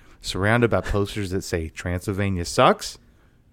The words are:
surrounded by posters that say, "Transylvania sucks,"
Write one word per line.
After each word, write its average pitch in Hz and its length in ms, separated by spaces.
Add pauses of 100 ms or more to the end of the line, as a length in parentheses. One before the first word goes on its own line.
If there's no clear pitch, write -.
(220)
surrounded 110 480
by 98 100
posters 101 500
that 92 140
say, 80 240
"Transylvania 90 760
sucks," - 520 (540)